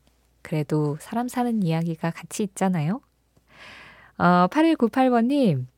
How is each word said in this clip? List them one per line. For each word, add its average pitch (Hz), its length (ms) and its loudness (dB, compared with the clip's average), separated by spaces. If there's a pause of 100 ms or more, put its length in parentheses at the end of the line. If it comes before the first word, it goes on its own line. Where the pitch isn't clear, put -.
(420)
그래도 151 580 -2
사람 240 280 -6
사는 240 340 -2
이야기가 165 480 -2
같이 - 320 -8
있잖아요. 185 580 -2 (1160)
어, 180 320 4
팔일구팔 269 640 2
번님, 233 560 2 (120)